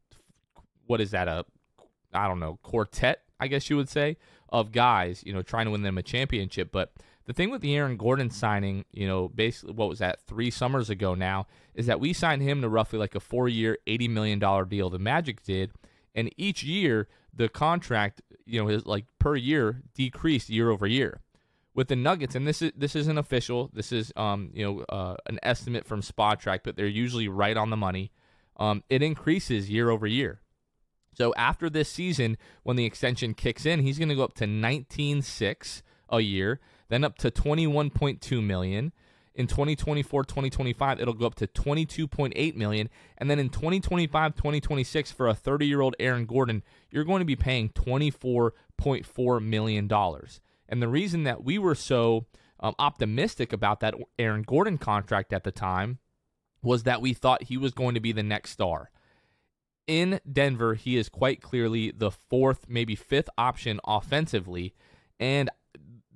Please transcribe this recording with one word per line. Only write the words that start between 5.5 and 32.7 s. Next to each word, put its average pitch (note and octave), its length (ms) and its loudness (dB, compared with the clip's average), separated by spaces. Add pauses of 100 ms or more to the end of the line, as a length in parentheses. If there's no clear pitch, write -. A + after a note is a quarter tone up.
to A2 40 -2
win G#2 120 -2
them F#2+ 160 -2
a F2+ 40 -4
championship. G2+ 720 -4
But F#2 200 -2 (340)
the B2 60 -8
thing F3+ 180 0
with C4 100 -6
the C#3+ 160 0
Aaron C3+ 200 -2
Gordon B2 340 0
signing, G2+ 600 -2
you G2+ 140 -4
know, F#2 220 0
basically, A2+ 460 -2
what A2 140 0
was F2+ 120 -6
that, F#2 260 -2
three A#2 240 -4
summers B2 400 -2
ago F#2+ 240 0
now, F#2 320 -2 (280)
is A#2 120 -2
that A#2+ 140 2
we D#3 120 2
signed D#3 300 2
him C#3 200 2
to A#2+ 60 0
roughly, A2 300 2
like, G#2 160 -2
a G2 60 -2
four-year, A#2 640 0
eighty A#2 220 0
million G#2+ 320 0
dollar G2 240 4
deal, F#2 260 -2
the F#2 80 -6
Magic B2 460 -2
did, F#2+ 260 -2 (420)
and A#2 240 -2
each F#3+ 280 -4
year, C#3 420 2 (260)
the A#2 160 0
contract, C3+ 760 0 (220)
you A2+ 160 -2
know, G#2 80 2
his, G#2+ 160 2
like, G#2 220 -2 (140)
per D3 160 4
year B2+ 460 2 (120)
decreased C3 560 0
year A#2 200 4
over G2+ 160 2
year. A#2 340 0 (520)
With C3 140 0
the C#3+ 80 0
Nuggets, C#3 400 0
and C#3 140 -2
this D3+ 140 -2
is, D#3+ 140 0
this C#3+ 200 -4
isn't D#3 200 0
official, B2 560 -2
this G#2 200 -8
is, A2+ 240 -2
um, G2+ 360 -2
you G#2+ 120 -4
know, G2+ 240 -4
uh, F#2 260 -6 (120)
an - 180 -6
estimate A#2+ 420 -2
from G#2 160 -4
Spotrac, G#2 600 0
but - 100 -6
they're G#2 140 -2
usually A2+ 400 -2
right G2+ 280 0
on A2 140 0
the A2 60 -2
money. F#2+ 340 -2 (460)
Um, G#2 340 0
it C3 140 4
increases D3+ 640 0
year A2+ 180 2
over G#2+ 200 0
year. A2+ 320 -2 (720)
So A#2+ 240 2
after C#3 320 0
this D3+ 200 0
season, C#3+ 500 -2 (240)
when B2 140 -2